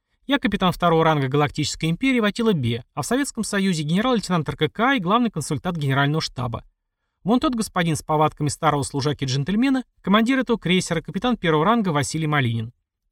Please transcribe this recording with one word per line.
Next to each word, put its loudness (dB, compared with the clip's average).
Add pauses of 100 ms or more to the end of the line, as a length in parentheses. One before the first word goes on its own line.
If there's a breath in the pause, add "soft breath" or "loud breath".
(280)
Я 2
капитан 0
второго 2
ранга 2
Галактической -2
Империи 0
Ватила 0
Бе, -2
а -6
в -4
Советском -2
Союзе 0
генерал-лейтенант 0
Р -6
К 0
К 0
и 0
главный 2
консультант -4
Генерального 2
штаба. -8 (600)
Вон 2
тот 0
господин -2
с -10
повадками 0
старого 0
служаки-джентльмена, -2 (180)
командир 2
этого 0
крейсера, 0
капитан -2
первого 2
ранга 2
Василий -2
Малинин». 0 (400)